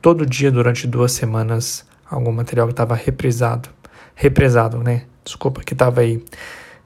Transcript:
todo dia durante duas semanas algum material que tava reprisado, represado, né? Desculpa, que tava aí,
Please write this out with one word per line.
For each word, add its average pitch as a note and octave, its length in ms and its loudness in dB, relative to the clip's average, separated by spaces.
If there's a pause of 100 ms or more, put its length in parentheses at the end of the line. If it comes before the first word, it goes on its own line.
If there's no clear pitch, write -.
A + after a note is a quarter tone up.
todo E3 240 4
dia C3+ 240 0
durante B2 360 0
duas B2 260 0
semanas A2+ 720 -4 (280)
algum A#2 180 -2
material A#2 360 -2
que B2 60 -4
tava A#2 200 0
reprisado, A#2 720 -2 (460)
represado, A#2+ 640 2
né? A#2+ 260 -2 (200)
Desculpa, - 380 -6
que - 120 -10
tava B2 280 2
aí, A2+ 200 0 (640)